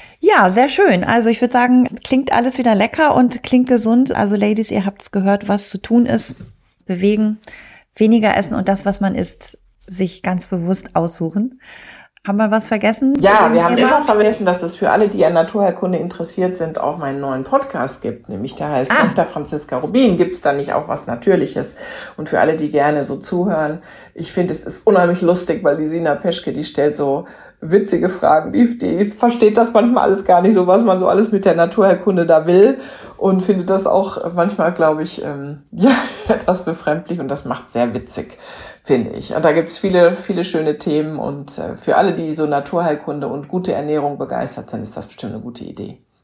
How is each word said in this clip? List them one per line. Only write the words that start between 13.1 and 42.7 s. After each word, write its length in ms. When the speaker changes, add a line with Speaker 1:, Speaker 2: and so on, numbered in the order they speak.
Speaker 1:
zu 40
Speaker 2:
Ja, 260
Speaker 1:
dem 40
Speaker 2:
wir 120
haben 120
Speaker 1:
Thema? 120
Speaker 2:
immer 140
vergessen, 440
dass 160
es 140
für 140
alle, 180
die 180
an 80
Naturheilkunde 640
interessiert 580
sind, 240
auch 160
meinen 240
neuen 240
Podcast 560
gibt. 300
Nämlich 240
der 160
heißt 220
Speaker 1:
Ah. 120
Speaker 2:
Doktor 220
Franziska 500
Rubin. 400
Gibt's 240
da 140
nicht 180
auch 160
was 180
Natürliches? 720
Und 140
für 100
alle, 160
die 140
gerne 340
so 120
zuhören, 640
ich 180
finde, 220
es 100
ist 220
unheimlich 340
lustig, 440
weil 120
die 100
Sina 280
Peschke, 400
die 100
stellt 320
so 300
witzige 480
Fragen. 440
Die, 260
die 280
versteht 500
das 160
manchmal 320
alles 200
gar 160
nicht 140
so, 120
was 160
man 160
so 80
alles 240
mit 140
der 100
Naturheilkunde 720
da 200
will. 320
Und 240
findet 260
das 180
auch 480
manchmal, 380
glaub 280
ich, 240
ähm, 420
<laughs> 60
ja, 200
etwas 360
befremdlich. 560
Und 80
das 160
macht 240
sehr 260
witzig, 440
finde 300
ich. 220
Und 100
da 80
gibt's 260
viele, 360
viele 300
schöne 340
Themen. 400
Und, 400
äh, 180
für 200
alle, 180
die 180
so 140
Naturheilkunde 800